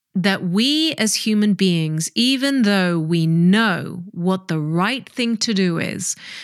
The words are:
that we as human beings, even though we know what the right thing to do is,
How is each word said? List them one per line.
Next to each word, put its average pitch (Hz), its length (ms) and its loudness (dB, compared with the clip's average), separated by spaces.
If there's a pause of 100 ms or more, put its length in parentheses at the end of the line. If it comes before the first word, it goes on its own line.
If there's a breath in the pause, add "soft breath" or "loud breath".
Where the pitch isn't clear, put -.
(160)
that 190 280 0
we 269 560 0
as 220 160 0
human 208 400 0
beings, 160 580 0
even 262 480 0
though 185 380 2
we 165 260 0
know 180 880 2
what 185 360 -2
the 160 120 -2
right 175 500 -2
thing 233 260 -2
to 214 200 -2
do 180 240 0
is, - 360 -6 (280 loud breath)